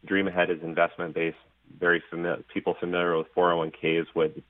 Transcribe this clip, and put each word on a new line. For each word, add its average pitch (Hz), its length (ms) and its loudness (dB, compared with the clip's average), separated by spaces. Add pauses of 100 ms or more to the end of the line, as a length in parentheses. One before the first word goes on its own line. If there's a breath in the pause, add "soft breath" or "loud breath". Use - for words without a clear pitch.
Dream 98 220 0
Ahead 87 220 0
is 82 140 -2
investment-based. 82 720 -2 (420)
Very 87 220 2 (100)
fami-, 85 400 -4
people 87 280 -2
familiar 87 380 0
with 80 180 -4
four 87 160 4
oh 85 60 2
one 80 140 -2
Ks 82 440 0
would 78 340 0